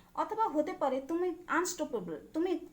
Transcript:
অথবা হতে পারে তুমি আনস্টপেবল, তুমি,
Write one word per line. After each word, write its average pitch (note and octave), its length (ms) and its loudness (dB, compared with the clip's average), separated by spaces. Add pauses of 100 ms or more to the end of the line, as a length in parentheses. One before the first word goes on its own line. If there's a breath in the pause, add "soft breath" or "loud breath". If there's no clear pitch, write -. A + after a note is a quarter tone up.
(140 loud breath)
অথবা A4 300 2
হতে D4+ 280 2
পারে C4+ 280 2
তুমি E4+ 340 0 (120)
আনস্টপেবল, C4+ 680 0 (180)
তুমি, E4+ 240 2 (140)